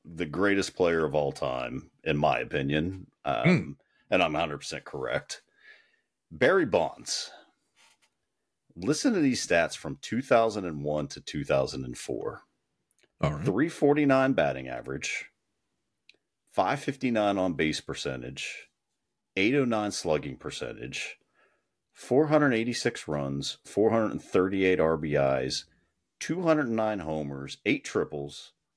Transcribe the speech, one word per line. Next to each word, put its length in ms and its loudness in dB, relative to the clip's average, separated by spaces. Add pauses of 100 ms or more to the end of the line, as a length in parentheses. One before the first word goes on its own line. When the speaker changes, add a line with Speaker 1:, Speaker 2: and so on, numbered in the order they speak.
Speaker 1:
the 220 -6
greatest 500 0
player 300 2
of 80 -2
all 180 0
time, 600 -6 (120)
in 140 0
my 220 2
opinion. 680 -2 (180)
Um, 220 -2
Speaker 2:
Hmm. 260 2 (380)
Speaker 1:
and 140 4
I'm 120 0
a 40 0
hundred 180 -2
percent 260 -10
correct. 600 -6 (880)
Barry 340 4
Bonds. 640 -2 (1500)
Listen 380 0
to 60 0
these 260 2
stats 320 2
from 240 -10
two 220 -4
thousand 420 2
and 180 -6
one 260 -2
to 120 -16
two 220 -6
thousand 420 0
and 100 -10
four. 460 -8 (800)
Speaker 2:
All 120 0
right. 120 -6
Speaker 1:
Three 240 2
forty-nine 640 4
batting 340 0
average, 580 -8 (1300)
five 280 2
fifty-nine 580 0
on 160 2
base 260 0
percentage, 920 -8 (680)
eight 200 2
oh 100 2
nine 260 0
slugging 460 -2
percentage, 800 -10 (720)
four 360 2
hundred 260 4
eighty-six 540 -2
runs, 560 -4
four 280 2
hundred 300 2
thirty-eight 580 4
R 180 4
B 180 0
Is, 500 2 (540)
two 240 -4
hundred 260 2
nine 300 -2
homers, 680 -6
eight 180 2
triples, 680 -6 (240)